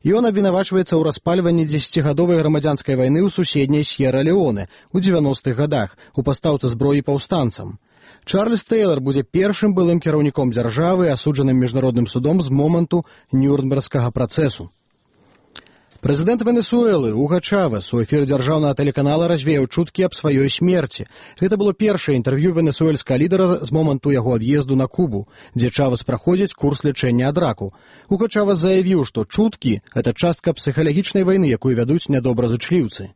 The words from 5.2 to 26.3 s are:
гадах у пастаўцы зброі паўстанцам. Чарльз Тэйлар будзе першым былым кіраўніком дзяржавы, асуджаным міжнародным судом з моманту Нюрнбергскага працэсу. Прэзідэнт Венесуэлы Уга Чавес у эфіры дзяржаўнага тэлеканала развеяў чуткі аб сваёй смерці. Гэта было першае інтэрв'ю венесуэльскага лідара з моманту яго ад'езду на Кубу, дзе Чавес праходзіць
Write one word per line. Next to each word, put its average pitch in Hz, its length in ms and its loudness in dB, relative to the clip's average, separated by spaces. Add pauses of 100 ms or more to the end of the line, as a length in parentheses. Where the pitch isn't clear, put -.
гадах 135 400 -2 (240)
у 123 80 -2
пастаўцы 143 400 -2
зброі 139 320 2
паўстанцам. 135 800 -4 (480)
Чарльз 214 400 0
Тэйлар 202 320 2
будзе 135 240 -2
першым 202 480 0
былым 175 320 2
кіраўніком 147 480 0
дзяржавы, 147 560 0
асуджаным 135 480 0
міжнародным 127 560 0
судом 151 320 0
з 131 80 -4
моманту 165 540 2 (260)
Нюрнбергскага 135 800 0
працэсу. 127 560 -2 (1300)
Прэзідэнт 165 400 0
Венесуэлы 226 720 0
Уга 143 320 0
Чавес 151 480 -2
у 120 80 0
эфіры 143 240 0
дзяржаўнага 143 480 0
тэлеканала 147 560 0
развеяў 147 400 0
чуткі 175 380 -2
аб - 100 -4
сваёй 139 320 0
смерці. 175 560 -2 (320)
Гэта 190 240 0
было 202 160 0
першае 190 400 0
інтэрв'ю 139 400 0
венесуэльскага 151 640 0
лідара 185 260 2 (140)
з 131 80 -8
моманту 143 400 0
яго 127 320 0
ад'езду 135 320 0
на 131 160 0
Кубу, 110 380 -4 (260)
дзе 120 160 0
Чавес 131 320 0
праходзіць 180 560 -2